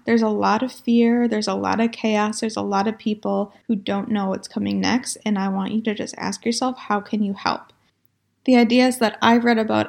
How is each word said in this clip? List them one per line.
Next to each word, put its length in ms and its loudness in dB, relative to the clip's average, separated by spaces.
There's 160 2
a 80 2
lot 320 0
of 100 -4
fear. 560 2
There's 200 -2
a 60 -2
lot 260 -2
of 120 2
chaos. 480 -2
There's 180 -4
a 40 -4
lot 260 0
of 100 -4
people 560 -4
who 80 0
don't 360 -4
know 160 -2
what's 200 -4
coming 320 -4
next. 460 -2
And 120 0
I 100 -2
want 240 -4
you 120 -2
to 100 -2
just 240 -10
ask 280 -8
yourself, 320 -2
how 220 -2
can 240 -4
you 100 -4
help? 400 -6
The 120 6
ideas 420 4
that 240 -2
I've 240 4
read 140 4
about, 300 0